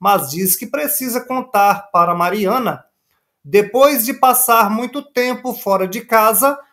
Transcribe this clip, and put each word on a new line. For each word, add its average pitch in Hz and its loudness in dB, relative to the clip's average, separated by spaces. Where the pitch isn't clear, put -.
mas 185 0
diz 180 -2
que - -10
precisa 262 -6
contar 214 0
para 175 2
Mariana. 190 -2
Depois 220 2
de 262 -4
passar 233 2
muito 247 -6
tempo 247 -4
fora 190 -2
de 190 -8
casa, 226 2